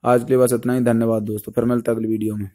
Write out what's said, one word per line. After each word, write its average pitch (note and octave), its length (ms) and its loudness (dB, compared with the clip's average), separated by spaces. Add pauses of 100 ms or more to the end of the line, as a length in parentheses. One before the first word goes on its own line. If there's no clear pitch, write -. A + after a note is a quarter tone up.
आज B2 180 4
के - 60 -12
लिए B2+ 80 4
बस B2+ 160 4
इतना A#2+ 200 -2
ही, B2+ 60 0
धन्यवाद A2+ 440 2
दोस्तों, G#2+ 300 -8
फिर A#2 120 0
मिलते A#2+ 260 0
हैं A2+ 60 -2
अगली A2 120 -4
वीडियो G#2+ 260 -4
में। G2+ 200 -8